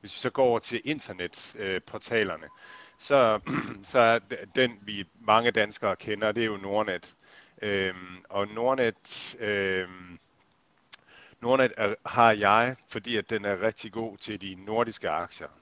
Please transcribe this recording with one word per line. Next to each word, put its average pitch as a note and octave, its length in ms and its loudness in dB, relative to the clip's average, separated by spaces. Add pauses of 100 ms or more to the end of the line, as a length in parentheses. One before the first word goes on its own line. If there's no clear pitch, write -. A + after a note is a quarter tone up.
Hvis - 140 -16
vi - 40 -12
så B2+ 120 -2
går C3+ 140 2
over A#2+ 140 4
til A2+ 260 -6
internet, G2+ 720 -8
øh, F#2+ 280 -4
portalerne, G2 600 -4 (520)
så, A#2 420 4 (160)
<clears throat> A#2 260 -8
så - 160 0
er A#2 200 6 (140)
d-, G#2+ 120 -10 (100)
den, A#2+ 280 2
vi G2+ 240 -10 (140)
mange A2+ 300 6
danskere G#2+ 460 0
kender, G#2+ 360 -2
det A2+ 80 -2
er A2+ 60 2
jo G#2+ 100 -4
Nordnet. G2 580 -4 (480)
Øhm, F#2 680 -4
og G2+ 200 -2
Nordnet, A#2+ 480 0 (420)
øhm, F#2 800 -4 (1200)
Nordnet B2+ 360 4
er, G#2 180 0 (120)
har A#2 260 6
jeg, G#2+ 440 4 (120)
fordi A#2 280 -6
at G2+ 140 -4
den G#2+ 140 -4
er G2 180 -2
rigtig A2 300 -4
god A2 260 -8
til G#2 220 -10
de F#2+ 140 -10 (120)
nordiske A2 440 -2
aktier. D#2+ 380 -6 (140)